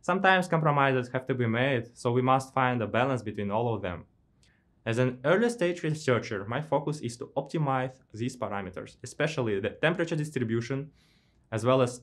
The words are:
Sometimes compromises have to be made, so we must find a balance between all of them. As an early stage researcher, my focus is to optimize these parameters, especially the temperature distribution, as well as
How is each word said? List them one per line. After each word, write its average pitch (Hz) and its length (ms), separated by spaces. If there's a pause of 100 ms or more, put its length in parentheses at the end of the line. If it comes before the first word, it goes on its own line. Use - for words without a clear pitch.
Sometimes 190 480
compromises 139 640
have 131 140
to 131 80
be 120 120
made, 120 500
so 123 140
we 123 100
must 131 320
find 127 280
a 104 60
balance 117 340
between 101 300
all 117 220
of 101 80
them. 87 220 (800)
As 117 140
an 127 260
early 190 260
stage 175 340
researcher, 117 640
my 117 140
focus 147 420
is 120 160
to - 200
optimize 135 540 (200)
these 113 240
parameters, 101 680
especially 131 560
the 101 100
temperature 170 460
distribution, 135 760 (600)
as 107 120
well 131 200
as - 200